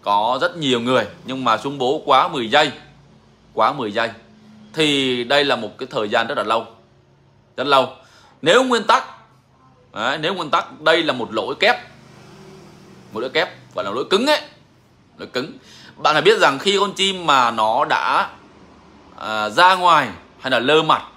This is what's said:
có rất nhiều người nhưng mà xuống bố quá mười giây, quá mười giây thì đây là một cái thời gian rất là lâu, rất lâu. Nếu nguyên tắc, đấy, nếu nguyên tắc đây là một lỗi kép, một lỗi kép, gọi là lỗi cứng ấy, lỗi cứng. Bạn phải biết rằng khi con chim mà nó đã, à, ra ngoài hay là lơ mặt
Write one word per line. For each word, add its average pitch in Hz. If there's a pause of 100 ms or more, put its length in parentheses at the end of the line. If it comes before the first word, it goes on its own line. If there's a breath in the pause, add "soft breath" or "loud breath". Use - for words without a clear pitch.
có 107
rất 175
nhiều 131
người 120 (180)
nhưng 131
mà 110
xuống 139
bố 131
quá 143
mười 123
giây, 143 (840)
quá 110
mười 117
giây 113 (640)
thì 135
đây 143
là 131
một 110
cái 131
thời 110
gian 117
rất 139
là 104
lâu, 113 (920)
rất 127
lâu. 131 (540 soft breath)
Nếu 214
nguyên 240
tắc, 247 (920)
đấy, 127
nếu 180
nguyên 160
tắc 151
đây 160
là 147
một 113
lỗi 113
kép, 214 (1400)
một 113
lỗi 127
kép, -
gọi 90
là 98
lỗi 113
cứng 214
ấy, 294 (760)
lỗi -
cứng. 139 (440 loud breath)
Bạn 147
phải 147
biết 208
rằng 139
khi 196
con 196
chim 185
mà 127
nó 113
đã, 139 (880)
à, 107
ra 180
ngoài 165 (320)
hay 131
là 123
lơ 147
mặt 147 (140)